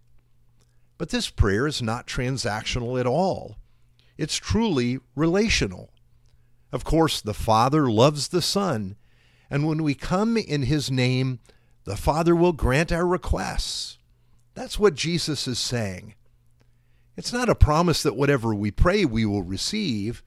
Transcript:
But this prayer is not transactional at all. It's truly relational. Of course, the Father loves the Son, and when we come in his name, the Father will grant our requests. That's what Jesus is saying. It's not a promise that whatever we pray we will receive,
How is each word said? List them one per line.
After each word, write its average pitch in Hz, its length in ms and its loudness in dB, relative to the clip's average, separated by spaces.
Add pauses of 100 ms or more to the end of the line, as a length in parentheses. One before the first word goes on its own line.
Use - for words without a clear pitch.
(960)
But 170 120 -8
this 240 220 -4
prayer 107 340 2
is 147 160 -4
not 117 240 -4
transactional 123 920 -4
at 123 80 0
all. 156 500 -2 (640)
It's 156 160 -4
truly 135 640 0 (160)
relational. 160 760 0 (840)
Of - 120 -6
course, 160 360 2
the 107 140 -4
Father 127 560 4
loves 131 380 4
the 175 120 -2
Son, 113 580 -2 (520)
and 143 160 0
when 160 160 0
we 147 140 0
come 220 420 0
in 147 240 -2
his 135 300 0
name, 127 480 0 (460)
the 101 120 -6
Father 165 380 2
will 170 180 4
grant 139 380 0
our 170 160 0
requests. - 880 -4 (560)
That's 240 240 -10
what 196 160 4
Jesus 156 540 -4
is 127 100 -4
saying. 98 560 -6 (1040)
It's - 160 -8
not 240 160 0
a 147 60 4
promise 156 480 4
that 120 120 0
whatever 127 380 2
we 104 160 -2
pray 190 340 2
we 113 220 0
will 104 160 0
receive, 110 840 -4